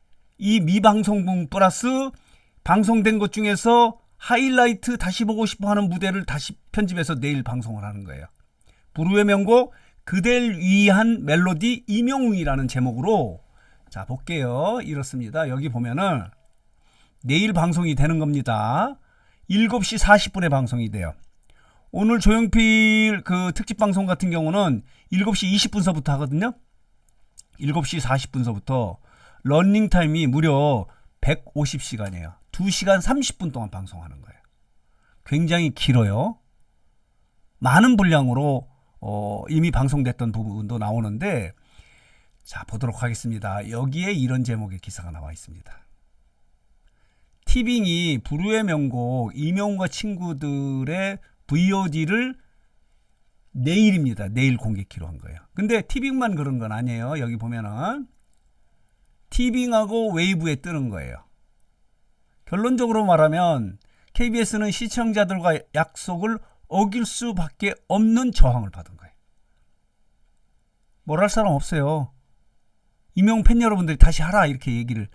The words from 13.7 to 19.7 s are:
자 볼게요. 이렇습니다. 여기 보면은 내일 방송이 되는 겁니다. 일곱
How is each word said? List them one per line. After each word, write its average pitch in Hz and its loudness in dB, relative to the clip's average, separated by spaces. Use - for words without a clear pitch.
자 95 -12
볼게요. 143 -4
이렇습니다. 139 -6
여기 135 -6
보면은 131 -4
내일 175 0
방송이 170 0
되는 156 2
겁니다. 143 -2
일곱 214 2